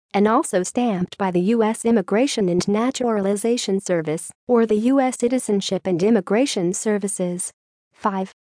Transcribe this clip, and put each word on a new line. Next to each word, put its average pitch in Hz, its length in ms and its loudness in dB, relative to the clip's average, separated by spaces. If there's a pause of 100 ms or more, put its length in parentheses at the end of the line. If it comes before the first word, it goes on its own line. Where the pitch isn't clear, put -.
(140)
and 202 120 4
also 220 380 2
stamped 196 540 -2
by 190 140 0
the 175 100 2
U 220 220 2
S 220 200 -2
Immigration 226 640 2
and 175 180 2
Naturalization 214 1160 0
Service, 160 500 -4 (160)
or 233 180 4
the 220 100 2
U 254 260 2
S 254 160 0
Citizenship 214 680 -2
and 180 160 0
Immigration 202 720 2
Services. 196 800 -4 (400)
Five. 190 400 -4 (140)